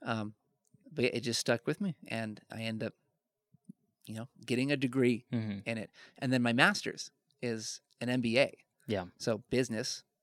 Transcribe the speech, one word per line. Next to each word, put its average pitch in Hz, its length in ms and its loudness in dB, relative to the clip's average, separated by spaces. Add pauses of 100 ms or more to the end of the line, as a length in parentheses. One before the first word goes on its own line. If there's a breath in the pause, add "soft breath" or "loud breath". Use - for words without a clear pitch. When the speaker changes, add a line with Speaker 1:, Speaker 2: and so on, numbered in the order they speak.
Speaker 1:
Um, 110 260 -4 (580)
but 127 140 0
it 120 160 -2
just 113 180 -2
stuck - 260 0
with 151 140 -2
me, 190 160 -4 (100)
and 110 340 -6 (120)
I 110 100 -8
end 113 220 -4
up, 110 80 -6 (1120)
you 110 80 -12
know, 110 140 -10 (160)
getting 127 260 2
a 147 60 2
degree 127 560 2
Speaker 2:
Mm-hmm. 107 340 -2
Speaker 1:
in 117 120 -2
it. - 120 -10 (280 loud breath)
And 131 140 0
then 127 100 4
my 117 100 4
master's 170 580 2 (320)
is 113 380 -6 (200)
an 123 100 -2
M 127 100 2
B 117 180 4
A. 135 160 4 (320)
Speaker 2:
Yeah. 95 200 0 (120)
Speaker 1:
So 110 200 0 (120)
business, 120 540 0 (180)